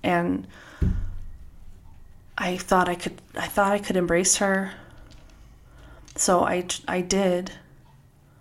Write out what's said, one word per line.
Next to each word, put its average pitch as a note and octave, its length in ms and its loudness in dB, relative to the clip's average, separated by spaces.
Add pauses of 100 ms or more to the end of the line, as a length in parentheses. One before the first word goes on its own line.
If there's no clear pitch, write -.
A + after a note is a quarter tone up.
and F3 460 2 (1900)
I F3+ 200 -2
thought F#3 300 4
I F3+ 80 -2
could, - 260 -8 (140)
I - 120 -4
thought G3+ 260 2
I G#3 60 2
could G3+ 180 0
embrace F3 400 4
her. F#3+ 340 2 (1400)
So F3+ 300 4
I, F3+ 200 0 (220)
I F#3 140 0
did, F#3 500 0 (880)